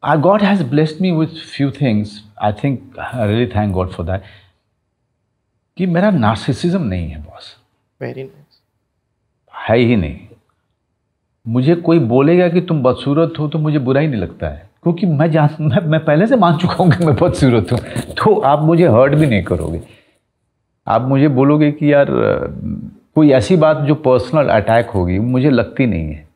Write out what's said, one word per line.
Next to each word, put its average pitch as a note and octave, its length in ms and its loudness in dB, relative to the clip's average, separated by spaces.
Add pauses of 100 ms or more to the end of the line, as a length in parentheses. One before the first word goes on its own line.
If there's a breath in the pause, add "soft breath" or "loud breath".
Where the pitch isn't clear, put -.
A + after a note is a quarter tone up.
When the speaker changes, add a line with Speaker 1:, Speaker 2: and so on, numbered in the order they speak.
Speaker 1:
uh, D3 100 2
God F3 240 2
has G3+ 180 2
blessed D#3 440 -2
me F#3 140 0
with D#3 120 0
few - 420 -6
things। A2 360 -2 (380)
I G#2 80 0
think C#3 240 -4 (220)
I - 200 -12
really A2 340 0
thank G#2 220 -2
God F2+ 140 -2
for - 120 -12
that, F#2 180 -4 (1600 soft breath)
कि F#3 100 -2
मेरा F3+ 240 0
नार्सिसिज्म D3+ 720 -2
नहीं F2+ 260 -4
है, D2+ 140 -14
बॉस। - 340 -20 (460)
Speaker 2:
Very B2+ 160 -12
nice। C3+ 420 -20 (1080)
Speaker 1:
है A2+ 100 2
ही A#2+ 180 2
नहीं। D2+ 220 -4 (1300)
मुझे B2+ 260 2
कोई E3+ 240 2
बोलेगा D3 500 2
कि E3+ 120 0
तुम E3 220 -2
बदसूरत C#3+ 560 0
हो, D3+ 100 -4
तो D#3 100 -4
मुझे D3+ 200 0
बुरा C3+ 220 0
ही D#3+ 80 0
नहीं B2 120 -4
लगता E2+ 280 -8
है, D2 220 -14 (120)
क्योंकि E3+ 240 -2
मैं D#3+ 240 2
जान-, D3+ 300 0
मैं, D3 260 0
मैं D#3 180 0
पहले D#3+ 220 2
से C4 100 2
मान E3+ 200 4
चुका - 180 -2
हूँ F3+ 160 2
कि E3+ 140 0
मैं D3+ 120 2
बदसूरत C3 560 2
हूँ। A#2+ 60 -2 (220 loud breath)
तो - 400 0
आप C#3+ 220 2
मुझे E3 260 4
हर्ट C3 260 4
भी D3+ 120 2
नहीं G#2+ 160 0
करोगे। E2 380 -4 (1080 soft breath)
आप A2+ 140 0
मुझे C3+ 260 2
बोलोगे D3 440 2
कि D3 200 0
यार, C#3+ 140 4 (1080)
कोई D3+ 160 6
ऐसी C3 260 2
बात D#3 200 4
जो C#3+ 180 0
पर्सनल C3 540 0
अटैक A2+ 420 2
होगी, F2+ 280 -2
मुझे B2+ 320 0
लगती B2+ 360 0
नहीं E2 280 -4
है। D#2 220 -20